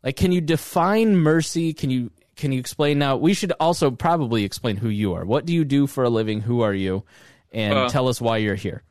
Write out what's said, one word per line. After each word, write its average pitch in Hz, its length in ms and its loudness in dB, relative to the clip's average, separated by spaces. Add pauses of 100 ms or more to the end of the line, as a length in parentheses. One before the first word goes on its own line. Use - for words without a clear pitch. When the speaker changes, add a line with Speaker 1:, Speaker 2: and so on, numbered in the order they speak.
Speaker 1:
like, 135 120 -4
can 180 160 2
you 180 80 2
define 185 760 2
mercy? 160 560 2
Can 143 160 -4
you, 123 220 -2 (260)
can 135 160 -2
you 127 60 -2
explain 147 380 0
now? 139 200 2
We 165 160 2
should 185 260 -2
also 156 320 2
probably 120 540 0
explain 101 320 -4
who 113 100 -4
you 104 280 0
are. 85 100 -8
What 123 200 0
do 170 80 -2
you 165 120 2
do 139 220 2
for 131 180 -2
a 120 40 2
living? 110 300 0
Who 120 220 -2
are 104 120 2
you? 95 300 -2 (480)
And 107 260 0
Speaker 2:
Uh, 127 120 0
Speaker 1:
tell 131 180 0
us 120 140 -4
why 113 160 0
you're 107 180 0
here. 98 360 -8